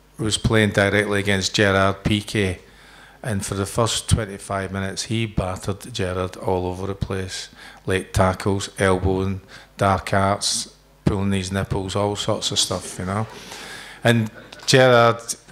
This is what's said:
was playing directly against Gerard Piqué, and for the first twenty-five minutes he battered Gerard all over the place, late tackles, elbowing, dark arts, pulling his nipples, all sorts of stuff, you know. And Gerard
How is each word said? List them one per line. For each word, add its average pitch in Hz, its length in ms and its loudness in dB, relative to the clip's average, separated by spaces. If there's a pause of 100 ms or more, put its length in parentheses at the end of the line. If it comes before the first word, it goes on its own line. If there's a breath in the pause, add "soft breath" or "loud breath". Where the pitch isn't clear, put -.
(180)
was 107 200 -4
playing 107 340 4
directly 101 480 2
against 98 360 0
Gerard 98 480 4
Piqué, 104 560 -2 (600 loud breath)
and 104 240 -4
for - 80 -6
the 98 120 -2
first - 440 -2
twenty-five 98 600 -4
minutes 95 320 -4
he 113 220 -2
battered 98 680 -6
Gerard 92 440 -4
all 92 300 -2
over 92 200 -6
the 98 80 -6
place, - 540 -8 (360 loud breath)
late 95 280 -2
tackles, 95 560 0 (100)
elbowing, 95 600 2 (360 loud breath)
dark 98 360 0
arts, 98 600 0 (300)
pulling 98 260 0
his 95 200 -2
nipples, 95 440 -4
all 104 200 0
sorts - 360 -2
of 101 80 -2
stuff, - 400 -4
you 92 60 -6
know. 104 220 -2 (760 loud breath)
And 117 260 4 (360)
Gerard 120 560 6 (300)